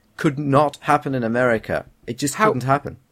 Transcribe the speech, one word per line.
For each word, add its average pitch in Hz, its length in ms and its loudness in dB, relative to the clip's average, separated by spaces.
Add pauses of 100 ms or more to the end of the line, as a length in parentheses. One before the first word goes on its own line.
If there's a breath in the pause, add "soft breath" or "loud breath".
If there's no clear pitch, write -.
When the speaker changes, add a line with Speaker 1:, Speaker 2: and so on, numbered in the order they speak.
(180)
Speaker 1:
could 143 200 -2
not 143 440 2
happen 147 320 0
in 123 100 -2
America. 113 600 0 (200)
It - 120 -8
just 143 160 -4
Speaker 2:
How- 214 140 2
Speaker 1:
couldn't 123 160 -2
happen. 139 340 0 (140)